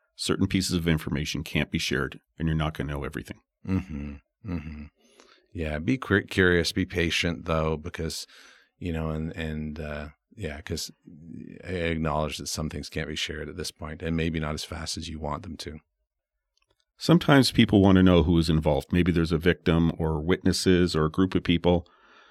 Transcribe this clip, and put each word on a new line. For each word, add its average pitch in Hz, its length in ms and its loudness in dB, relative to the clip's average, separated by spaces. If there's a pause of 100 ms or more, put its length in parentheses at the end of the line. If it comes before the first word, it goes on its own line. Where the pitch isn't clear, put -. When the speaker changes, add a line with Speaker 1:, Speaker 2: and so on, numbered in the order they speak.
(160)
Speaker 1:
certain - 320 -2
pieces 92 280 -2
of 82 120 0
information 78 560 -2
can't - 280 -2
be - 80 -2
shared - 400 -4 (180)
and 82 100 -2
you're 80 100 0
not 78 200 -2
gonna 69 160 -6
know 71 100 -6
everything. - 360 -10 (280)
Speaker 2:
Mm-hmm. 73 460 -6 (360)
Mm-hmm. 76 340 -10 (680)
Yeah. 76 280 -6
Be 117 180 -2
cur-, 101 240 2
curious, 87 500 2
be 92 140 -2
patient 85 600 -2
though, 80 300 0
because, 80 520 -10 (500)
you 87 160 -6
know, 80 160 -4
and, 78 260 -6
and, 78 440 -8
uh, 76 280 -10 (280)
yeah, 73 260 -10
'cause - 300 -8 (720)
I 90 60 -10
acknowledge 80 640 0
that 71 100 -10
some 78 220 -6
things 76 180 -8
can't 76 220 -6
be 78 60 -10
shared 76 340 -8
at 82 80 -12
this 80 140 -8
point 78 300 -12
and 82 140 -2
maybe 80 240 -2
not 76 140 -4
as 78 100 -8
fast 80 340 -10
as 80 120 -10
you 78 100 -10
want 73 240 -6
them 78 140 -12
to. 78 220 -14 (1200)
Speaker 1:
Sometimes 143 540 4
people 110 300 6
wanna 95 220 8
know 90 200 8
who 82 140 4
is 82 120 2
involved. 78 440 0
Maybe 87 180 4
there's 82 220 0
a 80 40 2
victim 82 600 2
or 80 240 -2
witnesses 90 760 4
or 78 100 2
a 80 60 0
group 95 240 0
of 90 80 0
people. 87 440 2 (440)